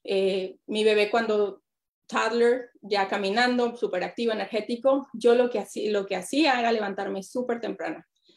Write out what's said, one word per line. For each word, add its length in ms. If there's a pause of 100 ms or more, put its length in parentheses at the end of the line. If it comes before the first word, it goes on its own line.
eh, 500 (100)
mi 200
bebé 240
cuando 540 (440)
toddler, 640 (120)
ya 280
caminando, 640
súper 280
activo, 280
energético, 800
yo 220
lo 140
que 100
hacía, 320
lo 140
que 100
hacía 440
era 120
levantarme 520
súper 360
temprano. 460 (320)